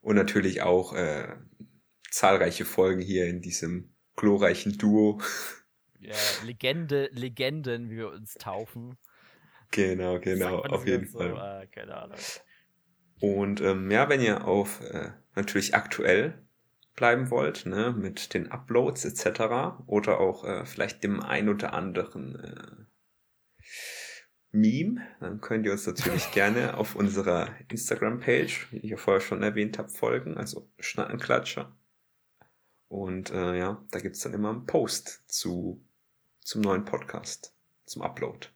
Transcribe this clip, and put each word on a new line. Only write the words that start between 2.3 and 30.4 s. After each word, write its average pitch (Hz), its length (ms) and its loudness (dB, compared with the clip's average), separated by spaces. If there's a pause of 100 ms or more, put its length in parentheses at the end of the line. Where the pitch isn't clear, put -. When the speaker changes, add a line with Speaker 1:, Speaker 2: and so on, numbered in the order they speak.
Speaker 1:
Folgen 95 340 4
hier 92 280 0
in 87 160 -2
diesem 87 500 -6 (220)
glorreichen 101 640 4
Duo. 107 460 6
<laughs> - 60 -4 (680)
Speaker 2:
Ja, 107 160 -12 (300)
Legende, 139 640 0
Legenden, 127 800 -4
wie 113 60 -8
wir 110 120 -6
uns 107 260 -14
taufen. 117 640 -10 (720)
Speaker 1:
Genau, 90 480 2
genau, 92 320 0
Speaker 2:
Sagt 90 120 -2
man - 80 -4
Speaker 1:
auf - 100 0
Speaker 2:
das - 80 -2
Speaker 1:
jeden - 180 2
Speaker 2:
so? 117 120 -14
Speaker 1:
Fall. - 180 -2
Speaker 2:
Ah, 98 300 -10
keine - 280 -14
Ahnung. - 220 -12 (1000)
Speaker 1:
Und, 101 420 2
ähm, 95 300 2
ja, 123 180 6
wenn 139 120 4
ihr 107 260 2
auf, 98 340 2
äh, - 300 -8 (240)
natürlich 101 400 0
aktuell - 680 2 (540)
bleiben 127 360 4
wollt, 131 340 0
ne, 107 300 0
mit - 400 -6
den 90 160 -2
Uploads 131 540 0
et - 120 -4
cetera 123 720 0
oder 104 320 4
auch, 95 260 2
äh, 95 200 -4
vielleicht - 380 -4
dem 101 160 0
ein 95 300 0
oder 101 240 0
anderen, 87 680 -6
äh, - 1200 -20 (840)
Meme, 131 500 4 (180)
dann 104 220 -8
könnt 110 240 -2
ihr 98 80 2
uns 104 120 -4
natürlich - 460 -2
Speaker 2:
<laughs> - 0 -
Speaker 1:
gerne 110 460 2
auf - 180 -2
unserer 98 540 2 (200)
Instagram-Page, - 1000 0
wie 110 60 -10
ich 107 140 -8
ja 104 60 -6
vorher 98 240 4
schon 98 220 -2
erwähnt 104 340 0
hab, - 140 -8
folgen, 120 460 -2
also - 320 -8 (100)